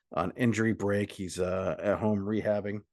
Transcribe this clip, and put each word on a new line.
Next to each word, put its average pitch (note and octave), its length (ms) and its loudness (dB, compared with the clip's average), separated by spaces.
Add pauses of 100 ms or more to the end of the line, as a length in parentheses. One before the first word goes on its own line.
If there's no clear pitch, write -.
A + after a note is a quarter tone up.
(140)
on F2 220 -2
injury A2+ 360 4
break. G2+ 380 0
He's, F2+ 300 -8
uh, F#2 420 0
at F#2+ 160 2
home G#2+ 220 2
rehabbing. G#2 600 -2 (100)